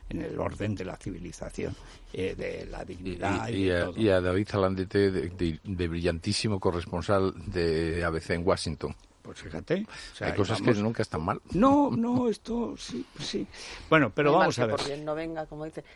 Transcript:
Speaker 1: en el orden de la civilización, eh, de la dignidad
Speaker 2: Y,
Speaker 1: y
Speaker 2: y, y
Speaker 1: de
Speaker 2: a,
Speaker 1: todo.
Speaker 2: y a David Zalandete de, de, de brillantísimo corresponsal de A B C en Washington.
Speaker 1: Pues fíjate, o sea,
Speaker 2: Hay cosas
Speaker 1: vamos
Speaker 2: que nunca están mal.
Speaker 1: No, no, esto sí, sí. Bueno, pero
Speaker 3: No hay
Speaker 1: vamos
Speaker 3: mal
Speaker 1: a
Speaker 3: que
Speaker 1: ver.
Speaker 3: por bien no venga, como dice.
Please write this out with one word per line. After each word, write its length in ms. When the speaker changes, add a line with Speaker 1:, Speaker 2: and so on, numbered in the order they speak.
Speaker 1:
en 140
el 160
orden 360
de 100
la 120
civilización, 760
eh, 240
de 300
la 180
dignidad 640
Speaker 2:
Y, 40
Speaker 1:
y 40
Speaker 2:
y, 60
y 60
Speaker 1:
de 80
Speaker 2:
a, 100
Speaker 1:
todo. 140
Speaker 2:
y 80
a 120
David 280
Zalandete 640
de, 180
de, 320
de 260
brillantísimo 720
corresponsal 720
de 580
A 60
B 100
C 140
en 120
Washington. 480
Speaker 1:
Pues 220
fíjate, 440
o 300
sea, 120
Speaker 2:
Hay 60
cosas 240
Speaker 1:
vamos 200
Speaker 2:
que 40
nunca 200
están 180
mal. 180
Speaker 1:
No, 380
no, 400
esto 480
sí, 260
sí. 260
Bueno, 240
pero 160
Speaker 3:
No 80
hay 20
Speaker 1:
vamos 180
Speaker 3:
mal 60
Speaker 1:
a 20
Speaker 3:
que 60
Speaker 1:
ver. 80
Speaker 3:
por 80
bien 160
no 100
venga, 300
como 220
dice. 180